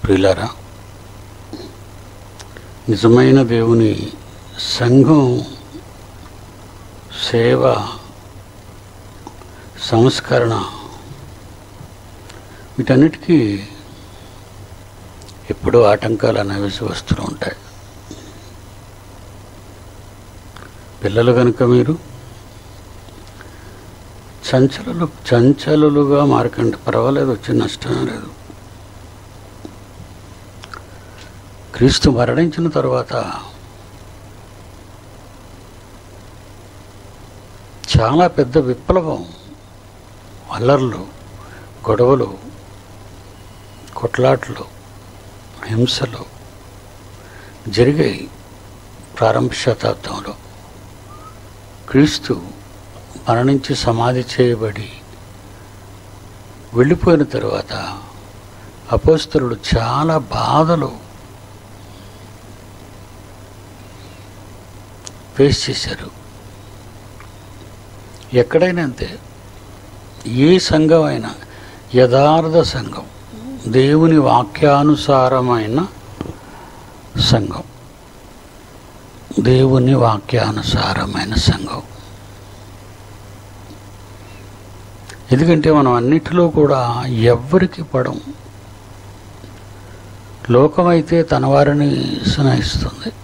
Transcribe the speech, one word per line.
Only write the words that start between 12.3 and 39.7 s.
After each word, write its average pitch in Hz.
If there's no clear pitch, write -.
వీటన్నిటికీ 131
ఎప్పుడూ -
ఆటంకాలు 110
అనేవి 101
వస్తూ -
ఉంటాయి. -
పిల్లలు 117
కనుక 123
మీరు 123
చంచలలు-, 143
చంచలులుగా 147
మారకండి, 120
పర్వాలేదు, 135
వచ్చే 120
నష్టమే 120
లేదు. -
క్రీస్తు -
మరణించిన 139
తర్వాత 127
చాలా 143
పెద్ద 143
విప్లవం, 135